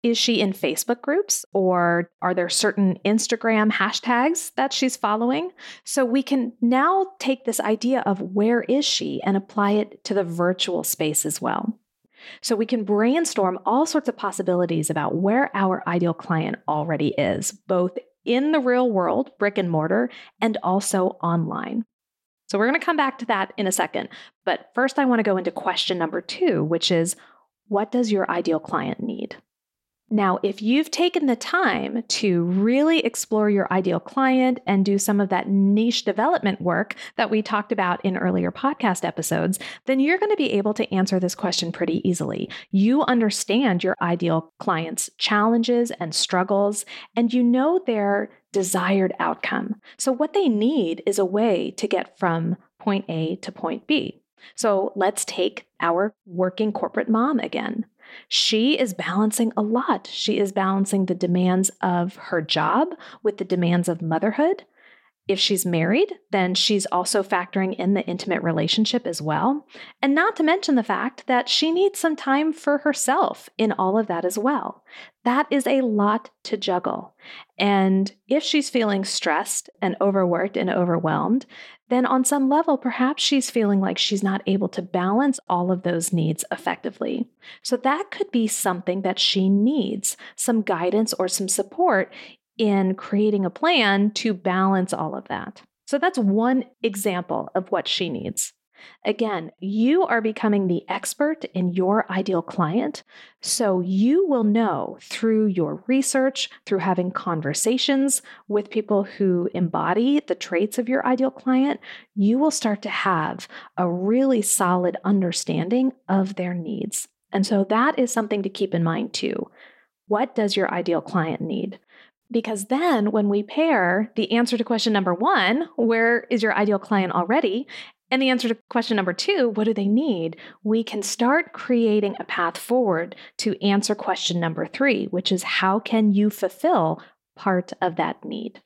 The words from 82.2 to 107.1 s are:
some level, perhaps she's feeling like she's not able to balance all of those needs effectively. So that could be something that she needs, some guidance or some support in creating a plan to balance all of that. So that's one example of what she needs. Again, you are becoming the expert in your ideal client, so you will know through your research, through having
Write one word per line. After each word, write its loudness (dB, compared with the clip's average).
some 2
level, 2
perhaps -2
she's 2
feeling 2
like -2
she's 0
not 0
able 2
to -6
balance 0
all 0
of 0
those -2
needs 0
effectively. -6
So -2
that -2
could -6
be 2
something -2
that -2
she 2
needs, 0
some 0
guidance 0
or -2
some -4
support 0
in 2
creating 0
a 0
plan 2
to -2
balance 0
all -4
of -12
that. -10
So -2
that's 0
one 2
example -2
of -2
what -2
she -2
needs. -6
Again, -2
you 2
are 0
becoming 0
the 0
expert -4
in -2
your 0
ideal -2
client, -2
so 0
you 2
will 2
know 0
through 0
your -2
research, 0
through 0
having 0